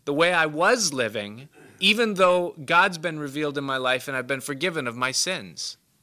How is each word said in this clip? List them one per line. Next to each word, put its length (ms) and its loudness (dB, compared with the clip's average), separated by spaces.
the 80 -2
way 180 4
I 140 4
was 460 2
living, 560 -4
even 360 2
though 500 4
God's 340 2
been 220 -6
revealed 360 -4
in 80 -4
my 120 -2
life 320 0
and 80 -6
I've 100 -4
been 140 -2
forgiven 480 -4
of 80 -6
my 160 0
sins? 640 -6